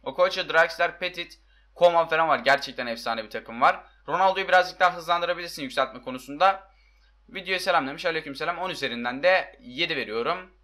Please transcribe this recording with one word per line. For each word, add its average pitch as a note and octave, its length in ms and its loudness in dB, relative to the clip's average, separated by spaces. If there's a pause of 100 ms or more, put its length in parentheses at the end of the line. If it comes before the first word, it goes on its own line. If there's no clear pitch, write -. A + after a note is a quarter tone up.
Okocha, F3+ 460 0
Draxler, E3 500 2
Petit, F3 400 -10 (360)
Koeman E3+ 320 6
falan D#3+ 200 2
var. C#3 120 2
Gerçekten C3 480 0
efsane A2+ 360 -4
bir G#2+ 60 -14
takım A#2 320 -6
var. F3 220 2 (240)
Ronaldo'yu F#3 400 0
birazcık F3+ 320 4
daha F3 160 4
hızlandırabilirsin E3+ 680 -4
yükseltme C3 380 -4
konusunda. D3 720 -2 (580)
Videoya F#3 300 -6
selam F3 280 2
demiş. D#3 180 -10
Aleykümselam. D#3+ 520 -4
On F#3 120 -6
üzerinden B2 540 -6
de F3+ 360 2
yedi D3+ 360 -6
veriyorum. C3 580 -6 (100)